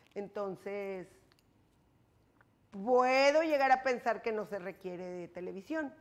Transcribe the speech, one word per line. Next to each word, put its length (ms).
Entonces, 920
puedo 720
llegar 280
a 120
pensar 380
que 100
no 140
se 140
requiere 460
de 220
televisión. 720